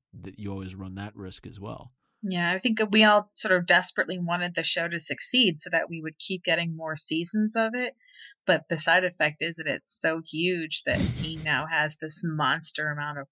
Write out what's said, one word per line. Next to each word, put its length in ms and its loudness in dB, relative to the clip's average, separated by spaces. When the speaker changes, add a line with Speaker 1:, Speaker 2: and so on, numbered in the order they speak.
Speaker 1:
th-, 140 -14
you 140 -8
always 240 -8
run 200 -10
that 200 -10
risk 320 -12
as 120 -14
well. 320 -12
Speaker 2:
Yeah, 260 0
I 80 -2
think 200 0
we 140 8
all 300 6
sort 200 0
of 140 4
desperately 500 2
wanted 380 -2
the 80 0
show 240 0
to 140 -4
succeed 580 2
so 120 -2
that 180 0
we 120 -8
would 160 -8
keep 280 -4
getting 280 2
more 220 -4
seasons 600 0
of 180 2
it. 200 -4
But 240 4
the 80 0
side 260 4
effect 380 0
is 160 -2
that 100 -8
it's 320 -6
so 260 0
huge 600 -2
that 140 0
he 360 -2
Speaker 3:
<laughs> 80 -8
Speaker 2:
now 260 0
has 280 0
this 260 -8
monster 640 0
amount 300 -6
of 120 -10